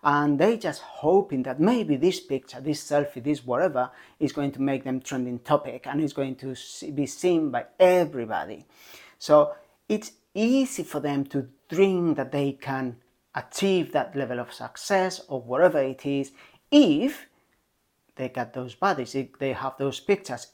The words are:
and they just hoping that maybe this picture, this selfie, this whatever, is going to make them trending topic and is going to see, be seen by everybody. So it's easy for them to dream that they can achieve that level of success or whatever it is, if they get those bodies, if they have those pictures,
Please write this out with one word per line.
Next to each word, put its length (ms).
and 360
they 200
just 240
hoping 640
that 140
maybe 380
this 240
picture, 400
this 240
selfie, 380
this 240
whatever, 440
is 140
going 200
to 80
make 240
them 160
trending 380
topic 480
and 160
is 100
going 240
to 180
see, 360
be 160
seen 440
by 140
everybody. 840
So 360
it's 240
easy 480
for 180
them 260
to 220
dream 460
that 180
they 200
can 440
achieve 580
that 220
level 240
of 140
success 760
or 120
whatever 420
it 240
is, 260
if 580
they 120
get 240
those 220
bodies, 400
if 240
they 140
have 260
those 220
pictures, 540